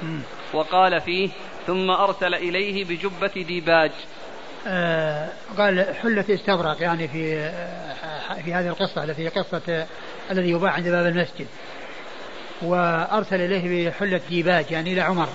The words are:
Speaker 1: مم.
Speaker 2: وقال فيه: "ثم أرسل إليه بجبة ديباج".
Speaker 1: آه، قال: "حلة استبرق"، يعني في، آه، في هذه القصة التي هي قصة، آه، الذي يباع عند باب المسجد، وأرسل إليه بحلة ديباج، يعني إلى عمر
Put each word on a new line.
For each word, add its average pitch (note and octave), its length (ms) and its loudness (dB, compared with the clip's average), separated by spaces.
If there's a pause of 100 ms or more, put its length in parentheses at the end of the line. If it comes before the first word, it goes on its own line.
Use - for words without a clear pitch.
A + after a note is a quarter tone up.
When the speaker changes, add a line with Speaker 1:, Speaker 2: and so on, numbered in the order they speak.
Speaker 1:
مم. D#3+ 160 -4 (340)
Speaker 2:
وقال F3 480 4
فيه: F3+ 280 0 (380)
"ثم F#3 240 2
أرسل F#3 440 2
إليه F#3+ 500 -2
بجبة F3+ 640 -2
ديباج". E3 440 4 (760)
Speaker 1:
آه، D#3+ 640 0 (280)
قال: G3 440 4
"حلة G#3+ 280 2
استبرق"، E3+ 520 2
يعني E3 260 0
في، D#3 280 -2
آه، E3 1080 -6
في E3+ 80 -2
هذه F3+ 140 2
القصة E3+ 360 -2
التي D3+ 180 -4
هي E3 60 -2
قصة، F3 420 -2
آه، D#3+ 160 0 (460)
الذي F#3 180 2
يباع E3+ 220 4
عند E3 160 0
باب F3 180 4
المسجد، E3+ 420 0 (1120)
وأرسل F3 800 2
إليه F3+ 480 2
بحلة F#3 400 0
ديباج، E3+ 420 4
يعني E3 220 0
إلى F#3 80 2
عمر E3 340 2